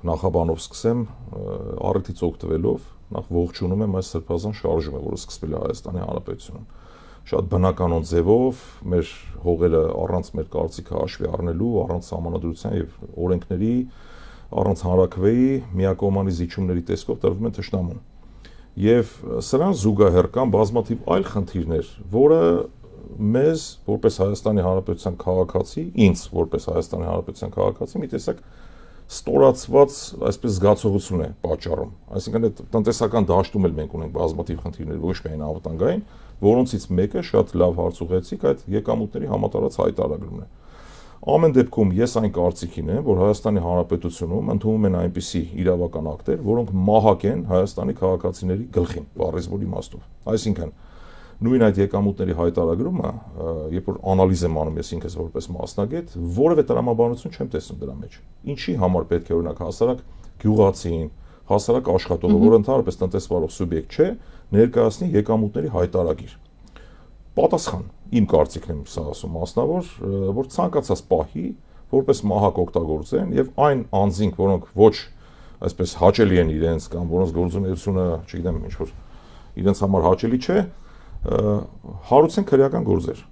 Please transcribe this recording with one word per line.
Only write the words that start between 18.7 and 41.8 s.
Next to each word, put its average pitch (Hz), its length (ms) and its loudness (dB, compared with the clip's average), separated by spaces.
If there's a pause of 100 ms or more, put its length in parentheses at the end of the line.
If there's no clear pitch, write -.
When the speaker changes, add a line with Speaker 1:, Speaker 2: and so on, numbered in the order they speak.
Speaker 1:
Եվ 110 360 4 (280)
սրան 170 360 2
զուգահեռ 98 540 4
կան 127 240 0
բազմաթիվ 110 520 2
այլ 95 220 0
խնդիրներ, 85 640 -4 (160)
որը 139 340 6 (720)
մեզ, 131 500 2 (180)
որպես 104 340 0
Հայաստանի 101 460 2
Հանրապետության 92 540 -2
քաղաքացի, 92 680 -2 (140)
ինձ, 95 320 6
որպես 85 360 -2
Հայաստանի 85 420 -2
Հանրապետության 87 460 -6
քաղաքացի, - 500 -2
մի 156 80 -8
տեսակ - 300 -6 (640)
ստորացված, 139 920 4 (200)
այսպես, - 400 -2
զգացողություն 98 680 2
է 73 140 -4
պատճառում։ 80 540 -4 (180)
Այսինքն, 113 400 -2
այդ - 180 -6
տնտեսական 113 600 0
դաշտում 95 400 2
էլ 78 80 0
մենք 78 180 -6
ունենք 80 180 -8
բազմաթիվ 82 460 -2
խնդիրներ, 80 400 -8
ոչ 87 180 -4
միայն 78 280 -8
անվտանգային, 82 580 -2 (320)
որոնցից 113 540 2
մեկը, 90 340 0
շատ 104 320 0
լավ 87 220 4
հարց 87 260 -2
ուղղեցիք, 90 440 -4
այդ 160 200 0
եկամուտների 104 640 -4
համատարած 104 480 -2
հայտարարումն - 640 -2
է։ - 60 -16 (760)
Ամեն 160 300 4
դեպքում, 117 380 4